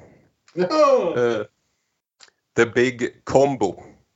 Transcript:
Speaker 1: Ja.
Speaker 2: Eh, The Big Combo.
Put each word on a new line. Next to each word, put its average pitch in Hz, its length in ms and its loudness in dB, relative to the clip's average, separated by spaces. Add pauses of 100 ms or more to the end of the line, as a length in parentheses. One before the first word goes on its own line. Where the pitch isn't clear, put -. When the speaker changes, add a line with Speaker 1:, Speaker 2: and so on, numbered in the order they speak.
(560)
Speaker 1:
Ja. 240 640 0
Speaker 2:
Eh, 117 260 -2 (1120)
The 117 100 2
Big 120 580 -4
Combo. 127 580 0 (340)